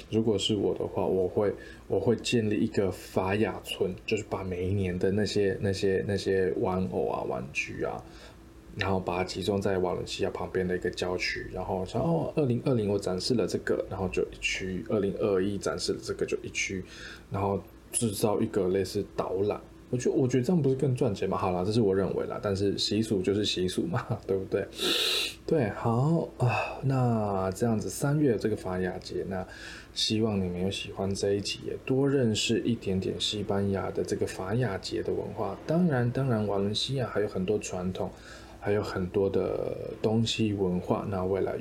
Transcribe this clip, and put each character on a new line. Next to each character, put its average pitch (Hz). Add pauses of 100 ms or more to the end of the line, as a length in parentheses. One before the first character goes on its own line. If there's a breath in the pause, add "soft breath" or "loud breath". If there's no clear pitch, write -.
(120 loud breath)
如 110
果 110
是 107
我 98
的 -
话， -
我 92
会， 101 (360 loud breath)
我 104
会 113
建 113
立 104
一 113
个 101
法 95
雅 95
村， 92 (100)
就 113
是 104
把 95
每 92
一 98
年 92
的 95
那 101
些， 98
那 101
些， 95
那 101
些 95
玩 92
偶 82
啊、 58
玩 64
具 -
啊， 57 (720 loud breath)
然 95
后 95
把 90
它 92
集 95
中 98
在 95
瓦 90
伦 85
西 -
亚 92
旁 87
边 92
的 90
一 90
个 90
郊 90
区， -
然 92
后 95
像， 113
哦， 165
二 156
零 120
二 135
零 104
我 101
展 92
示 107
了 101
这 -
个， -
然 98
后 95
就 90
一 -
区； 92
二 110
零 98
二 98
一 101
展 85
示 95
了 -
这 98
个 87
就 -
一 -
区， - (480 loud breath)
然 98
后 98 (320)
制 113
造 104
一 113
个 98
类 95
似 98 (120)
导 - (160)
览。 98 (320)
我 127
觉 127
得， -
我 135
觉 127
得 123
这 123
样 180
不 135
是 131
更 131
赚 123
钱 92
吗？ 92
好 95
啦， 90
这 101
是 110
我 95
认 95
为 -
啦， -
但 101
是 98
习 107
俗 104
就 98
是 104
习 92
俗 101
嘛， - (100)
<laughs> -
对 95
不 95
对？ 101 (800 loud breath)
对， 139
好 127 (100)
啊， -
那 110
这 120
样 113
子， 95
三 143
月 135
这 104
个 107
法 92
雅 90
节， 90
那 92 (460 loud breath)
希 110
望 104
你 90
们 87
有 95
喜 -
欢 98
这 101
一 101
集， -
也 -
多 135
认 127
识 107
一 117
点 98
点 95
西 104
班 101
牙 95
的 92
这 98
个 95
法 95
雅 117
节 92
的 92
文 95 (120)
化。 101 (120)
当 170
然， 123
当 131
然， 110
瓦 101
伦 101
西 127
亚 123
还 101
有 107
很 92
多 104
传 92
统， 92 (500 loud breath)
还 -
有 104
很 95
多 98
的 95 (100)
东 113
西 110
文 92
化。 90
那 92
未 92
来 -